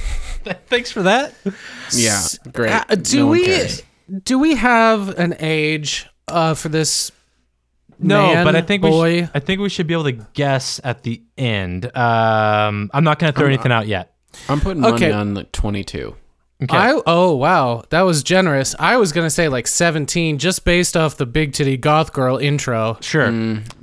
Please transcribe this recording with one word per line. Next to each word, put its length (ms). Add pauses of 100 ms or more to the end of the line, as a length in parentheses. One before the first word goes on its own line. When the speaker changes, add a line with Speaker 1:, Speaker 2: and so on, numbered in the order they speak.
(160)
Speaker 1:
<laughs> 280
th-, 120 (120)
thanks 240
for 100
that. 320 (580)
Speaker 2:
Yeah, 180
Speaker 3:
S-, 280 (140)
Speaker 2:
great. 180
Speaker 3:
uh, 240
do 260
Speaker 2:
No 60
one 120
Speaker 3:
we, 80
Speaker 2:
cares. 360 (420)
Speaker 3:
do 140
we 180
have 600
an 220
age, 680 (220)
uh, 260
for 160
this 400 (880)
Speaker 1:
No, 360
Speaker 3:
man, 100
Speaker 1:
but 120
I 60
think 200
we 80
sh-, 20
Speaker 3:
boy? 420
Speaker 1:
I 60
think 200
we 80
should 180
be 80
able 100
to 80 (200)
guess 500
at 200
the 200 (140)
end. 480 (120)
Um, 1000
I'm 100
not 140
gonna 140
throw 140
Speaker 2:
I'm, 60
Speaker 1:
anything 200
out 140
yet. 280 (340)
Speaker 2:
I'm 120
putting 200
money 140
Speaker 3:
Okay. 180
Speaker 2:
on, 220
like, 180
twenty-two. 640 (460)
Speaker 1:
Okay. 140
Speaker 3:
I, 300
oh, 300
wow. 520
That 140
was 200
generous. 560
I 200
was 140
gonna 180
say, 180
like, 180
seventeen, 720
just 260
based 320
off 220
the 80
big 260
titty 240
goth 380
girl 240
intro. 640
Speaker 1:
Sure. 260
Speaker 2:
Mm, 360 (180)